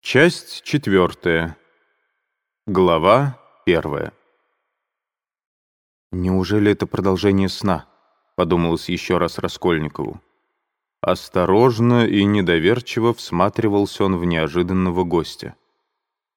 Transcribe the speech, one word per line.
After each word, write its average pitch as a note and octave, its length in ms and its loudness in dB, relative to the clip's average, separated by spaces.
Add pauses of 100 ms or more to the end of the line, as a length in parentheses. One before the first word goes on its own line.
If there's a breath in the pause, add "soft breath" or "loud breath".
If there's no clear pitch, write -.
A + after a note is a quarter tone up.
Часть - 600 0
четвертая. F2 920 0 (1080)
Глава F#2 720 2 (260)
первая. D2+ 480 0 (2000)
"Неужели F#2+ 600 0
это F#2+ 160 -2
продолжение G2 600 0
сна?" — F#2 380 -4 (480)
подумалось E2+ 540 0
еще F2+ 300 -2
раз E2+ 200 -2
Раскольникову. D#2 840 -4 (800)
Осторожно A2+ 1040 2
и G2+ 200 2
недоверчиво G#2 920 0
всматривался G2+ 920 -2
он F#2+ 120 0
в E2+ 80 -4
неожиданного F2 800 -2
гостя. E2+ 500 -6 (840)